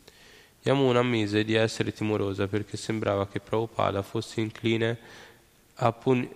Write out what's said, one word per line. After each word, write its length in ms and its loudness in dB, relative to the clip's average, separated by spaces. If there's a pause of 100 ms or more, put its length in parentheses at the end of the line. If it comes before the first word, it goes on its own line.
(640)
Yamuna 380 4
ammise 420 2
di 120 0
essere 380 0
timorosa 540 -2
perché 300 -4
sembrava 500 -2
che 140 -8
Prabhupada 600 -2
fosse 380 -6
incline 580 -2 (760)
a 160 2
pun-, 460 0